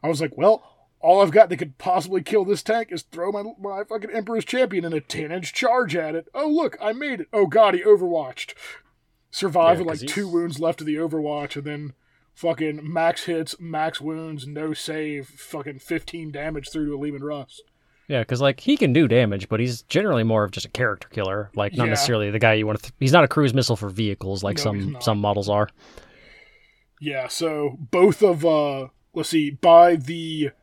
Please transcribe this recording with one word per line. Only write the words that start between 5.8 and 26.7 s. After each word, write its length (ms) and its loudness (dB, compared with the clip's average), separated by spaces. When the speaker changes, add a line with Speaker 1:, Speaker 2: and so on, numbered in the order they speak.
Speaker 1:
at 200 -4
it. 180 -8
Oh, 160 -2
look, 320 0
I 120 -2
made 280 -6
it. 120 -10
Oh, 140 4
God, 260 6
he 100 -2
overwatched." 720 2
Survive 480 2
Speaker 2:
Yeah, 60 -2
Speaker 1:
with, 20 -4
like, 200 -6
Speaker 2:
'cause 60 -6
Speaker 1:
two 120 -4
Speaker 2:
he's 80 -10
Speaker 1:
wounds 260 -2
left 220 -2
of 60 -10
the 80 -2
Overwatch, 600 -4
and 100 -10
then 280 -10
fucking 480 -4
max 420 0
hits, 340 -6
max 400 -6
wounds, 460 -10
no 280 -8
save, 540 -8
fucking 520 -14
fifteen 520 -8
damage 380 -8
through 160 -4
to 100 -4
a 40 -8
Leman 240 -8
Russ. 380 -10
Speaker 2:
Yeah, 180 -2
'cause, 160 -4
like, 180 2
he 180 0
can 160 2
do 140 6
damage, 420 2
but 100 -2
he's 240 -4
generally 400 0
more 200 2
of 80 -4
just 160 -10
a 20 -18
character 400 -4
killer. 460 -6
Like, 180 -2
not 120 0
Speaker 1:
Yeah. 60 0
Speaker 2:
necessarily 400 0
the 60 -4
guy 160 4
you 140 0
wanna 120 -4
th-, 200 -18
he's 140 2
not 100 8
a 60 4
cruise 260 2
missile 220 0
for 120 -8
vehicles 540 -6
like 140 -2
Speaker 1:
No, 60 -6
Speaker 2:
some, 120 -2
Speaker 1:
he's 120 -4
not. 160 -8
Speaker 2:
some 160 0
models 300 -2
are. 180 2